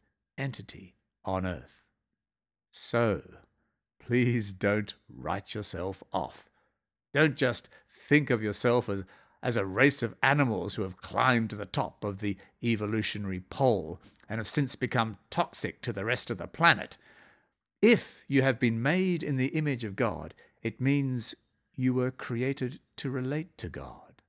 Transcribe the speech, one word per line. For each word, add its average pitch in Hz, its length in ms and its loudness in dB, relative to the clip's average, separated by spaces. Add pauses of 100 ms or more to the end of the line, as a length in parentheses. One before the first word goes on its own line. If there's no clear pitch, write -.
(360)
entity 120 580 -8 (300)
on 95 220 -2
Earth. - 380 -8 (840)
So, 113 520 0 (760)
please 117 540 0
don't 104 400 0 (160)
write 85 460 -6
yourself 95 480 -4 (100)
off. - 380 -6 (640)
Don't 147 200 4
just 123 360 0 (180)
think 147 400 2
of 113 140 2
yourself 117 480 2
as 98 140 -2 (380)
as 123 140 0
a 101 80 0
race 110 380 4
of 113 200 -4
animals 120 520 2
who 110 80 -2
have 92 180 -6
climbed 117 500 2
to 104 60 -8
the 104 100 -10
top - 380 -4
of 101 160 -4
the 101 160 -2 (260)
evolutionary 104 760 -2
pole 95 600 0 (280)
and 110 100 -6
have 107 80 -2
since 139 300 4
become 113 400 -2 (140)
toxic - 520 -2
to 120 100 -4
the 101 120 -4
rest 120 260 0
of 101 80 -4
the 90 80 -8
planet. 151 520 2 (840)
If - 480 4
you 135 140 4
have 131 180 2
been 113 220 2
made 175 400 2
in 139 140 -2
the 127 120 0
image 143 360 -2
of 101 120 -6
God, 85 380 -2 (280)
it - 180 -6
means 131 540 2 (400)
you 127 200 2
were 127 160 0
created 127 680 -4 (200)
to 139 120 -6
relate 135 480 -6
to 90 120 -8
God. - 580 -16